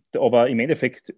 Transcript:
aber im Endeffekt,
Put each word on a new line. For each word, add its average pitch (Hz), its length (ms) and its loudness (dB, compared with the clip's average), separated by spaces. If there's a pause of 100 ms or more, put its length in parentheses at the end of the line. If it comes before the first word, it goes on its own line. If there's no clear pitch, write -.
(160)
aber 120 340 2
im 120 100 -2
Endeffekt, 127 580 -4